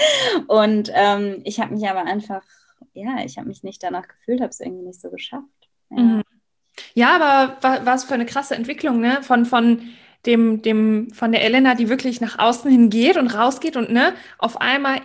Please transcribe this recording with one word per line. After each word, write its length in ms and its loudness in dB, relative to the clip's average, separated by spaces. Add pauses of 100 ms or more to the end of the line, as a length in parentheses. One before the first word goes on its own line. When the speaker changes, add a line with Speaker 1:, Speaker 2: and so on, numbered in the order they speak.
(480)
Speaker 1:
Und, 460 2
ähm, 500 0
ich 160 -10
hab 120 -4
mich 160 -6
aber 180 -4
einfach, 380 -8 (500)
ja, 300 -8
ich 140 -14
hab 80 -14
mich 180 -14
nicht 200 -16
danach 240 -8
gefühlt, 340 -6
hab's 180 -8
irgendwie 280 -12
nicht 140 -20
so 100 -16
geschafft. 580 -18 (220)
Ja. 60 -8
Speaker 2:
Mhm. 260 4 (720)
Ja, 240 4
aber 440 2
wa-, 240 0
was 200 0
für 100 -6
eine 100 -2
krasse 300 -6
Entwicklung, 460 -4
ne? 220 0
Von, 220 2
von 360 2 (440)
dem, 360 2
dem, 520 0
von 180 -2
der 120 2
Elena, 320 4
die 140 0
wirklich 320 -2
nach 180 -8
außen 300 0
hin 200 8
geht 280 2
und 100 2
rausgeht 500 -2
und, 140 -4
ne, 220 2 (240)
auf 240 -6
einmal 420 -2